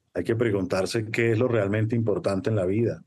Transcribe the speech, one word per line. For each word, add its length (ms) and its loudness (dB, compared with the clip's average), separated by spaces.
hay 100 -4
que 120 0
preguntarse 760 0
qué 200 2
es 60 2
lo 100 4
realmente 480 0
importante 540 0
en 60 2
la 100 0
vida. 420 0